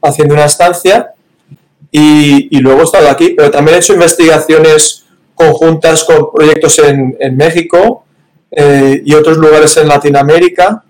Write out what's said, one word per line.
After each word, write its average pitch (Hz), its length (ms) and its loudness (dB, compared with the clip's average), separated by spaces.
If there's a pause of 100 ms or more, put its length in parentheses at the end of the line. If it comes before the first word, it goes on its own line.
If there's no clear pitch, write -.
haciendo 147 340 0
una 147 120 2
estancia, 180 640 -2 (760)
y, 151 640 0
y 135 40 0
luego 135 220 2
he - 20 2
estado 156 260 0
aquí, 170 260 -2
pero 147 140 2
también 151 260 0
he 180 40 0
hecho 185 120 -2
investigaciones 160 1120 0 (300)
conjuntas 160 720 0
con 151 280 -4
proyectos 151 460 0
en, 139 420 -2
en 131 160 -6
México, 170 680 -2 (460)
eh, 139 540 0
y 143 80 -2
otros 156 240 2
lugares 156 400 2
en 151 120 0
Latinoamérica 151 1000 0